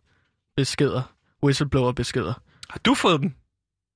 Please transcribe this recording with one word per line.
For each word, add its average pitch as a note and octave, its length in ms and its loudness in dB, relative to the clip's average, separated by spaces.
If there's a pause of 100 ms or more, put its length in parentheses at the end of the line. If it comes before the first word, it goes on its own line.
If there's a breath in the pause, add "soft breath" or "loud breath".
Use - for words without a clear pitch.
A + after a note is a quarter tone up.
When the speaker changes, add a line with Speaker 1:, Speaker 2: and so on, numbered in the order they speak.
(560)
Speaker 1:
beskeder, C3 460 0 (400)
whistleblower-beskeder. B2+ 920 0 (360 loud breath)
Speaker 2:
Har - 140 -14
du B3 100 4
fået F3+ 260 2
dem? D3+ 120 -2 (640)